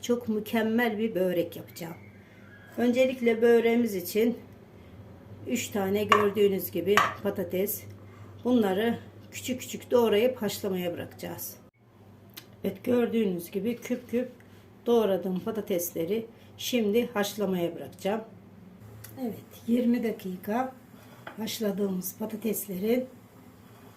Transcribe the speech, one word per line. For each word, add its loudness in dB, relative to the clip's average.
çok 0
mükemmel 0
bir 0
börek 0
yapacağım. -12
Öncelikle 4
böreğimiz 6
için 2
üç -4
tane 0
gördüğünüz 4
gibi 0
patates. -2
Bunları 2
küçük -6
küçük -12
doğrayıp 4
haşlamaya -2
bırakacağız. -10
Evet -6
gördüğünüz 0
gibi -2
küp -6
küp -2
doğradığım 2
patatesleri -2
şimdi 2
haşlamaya -2
bırakacağım. -4
Evet -4
yirmi 4
dakika -4
haşladığımız -2
patateslerin -2